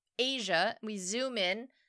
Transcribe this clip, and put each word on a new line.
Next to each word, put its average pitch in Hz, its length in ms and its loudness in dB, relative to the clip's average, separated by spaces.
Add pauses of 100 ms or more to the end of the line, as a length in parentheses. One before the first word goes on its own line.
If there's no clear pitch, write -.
(180)
Asia. 226 640 2
We 214 140 -6
zoom 233 400 -2
in. 202 320 0 (200)